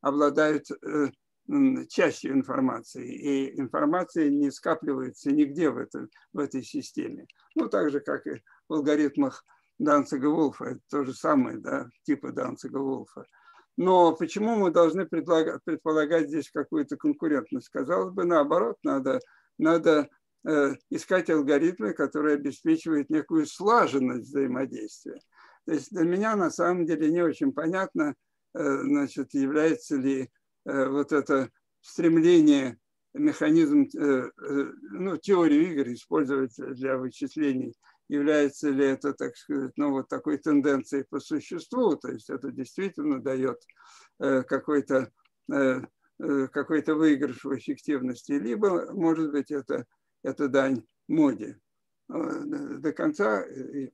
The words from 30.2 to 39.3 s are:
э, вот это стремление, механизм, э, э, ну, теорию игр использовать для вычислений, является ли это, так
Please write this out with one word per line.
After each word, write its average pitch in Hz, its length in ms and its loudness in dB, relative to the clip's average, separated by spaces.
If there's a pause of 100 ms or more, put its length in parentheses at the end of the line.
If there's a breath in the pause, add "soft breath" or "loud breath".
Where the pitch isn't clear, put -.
э, 135 220 0
вот 139 240 -2
это 135 380 2 (320)
стремление, 160 960 6 (360)
механизм, 151 680 4
э, - 140 -6
э, 131 320 2 (640)
ну, 185 260 -4
теорию 170 540 4
игр 135 220 -2
использовать 135 640 -2
для 131 400 -4
вычислений, 127 800 -4 (320 soft breath)
является 147 640 0
ли 139 160 2
это, 135 280 -2
так 135 220 -8